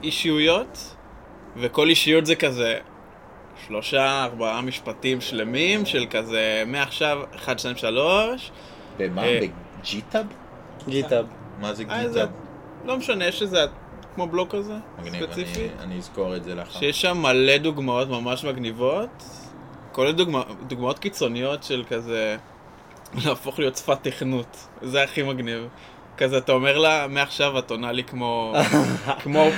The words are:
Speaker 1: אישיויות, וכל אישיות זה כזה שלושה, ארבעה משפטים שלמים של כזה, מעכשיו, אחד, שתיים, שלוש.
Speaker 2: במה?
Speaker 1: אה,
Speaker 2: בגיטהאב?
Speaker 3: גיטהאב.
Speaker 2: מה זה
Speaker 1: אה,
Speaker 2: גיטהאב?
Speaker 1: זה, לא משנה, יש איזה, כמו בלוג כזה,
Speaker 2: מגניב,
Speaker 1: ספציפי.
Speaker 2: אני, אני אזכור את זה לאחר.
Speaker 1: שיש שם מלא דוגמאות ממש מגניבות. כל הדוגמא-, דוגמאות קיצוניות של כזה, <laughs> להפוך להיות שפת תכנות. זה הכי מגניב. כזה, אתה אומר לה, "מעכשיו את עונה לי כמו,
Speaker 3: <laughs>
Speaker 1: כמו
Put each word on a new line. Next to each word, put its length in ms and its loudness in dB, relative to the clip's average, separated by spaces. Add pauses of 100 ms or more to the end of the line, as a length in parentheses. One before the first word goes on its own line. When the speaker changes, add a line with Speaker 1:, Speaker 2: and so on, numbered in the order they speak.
Speaker 1:
אישיויות, 920 2 (640)
וכל 320 4
אישיות 380 6
זה 80 4
כזה 440 2 (880)
שלושה, 580 2
ארבעה 360 -2
משפטים 600 -2
שלמים 640 0
של 240 0
כזה, 560 0
מעכשיו, 520 0 (180)
אחד, 220 -4
שתיים, 180 -4
שלוש. 720 2 (480)
Speaker 2:
במה? 260 0
Speaker 1:
אה, 160 4 (420)
Speaker 2:
בגיטהאב? 440 -4 (640)
Speaker 3:
גיטהאב. 380 2 (340)
Speaker 2:
מה 140 -4
זה 80 -6
Speaker 1:
אה, 40 -8 (120)
Speaker 2:
גיטהאב? 140 -2
Speaker 1:
זה, 120 2 (600)
לא 120 -2
משנה, 300 0
יש 160 0
איזה, 220 4 (500)
כמו 120 -2
בלוג 240 0
כזה, 220 -4 (300)
Speaker 2:
מגניב, 240 -6
Speaker 1:
ספציפי. 340 -6
Speaker 2:
אני, 80 -4 (160)
אני 140 -8
אזכור 380 -4
את 80 -8
זה 100 -8
לאחר. 260 -8
Speaker 1:
שיש 200 0
שם 180 2
מלא 380 6
דוגמאות 520 0
ממש 360 -4
מגניבות. 800 -2 (680)
כל 140 2
הדוגמא-, 360 2 (240)
דוגמאות 320 -2
קיצוניות 640 -2
של 260 -4
כזה, 460 -2 (800)
<laughs> 120 -4
להפוך 320 -4
להיות 180 0
שפת 260 0
תכנות. 540 -4 (260)
זה 200 2
הכי 200 0
מגניב. 460 -4 (480)
כזה, 220 4
אתה 140 2
אומר 260 6
לה, 280 6
"מעכשיו 520 0
את 120 -2
עונה 220 -2
לי 120 -2
כמו, 500 -2 (280)
Speaker 3:
<laughs> 400 -2
Speaker 1:
כמו 360 6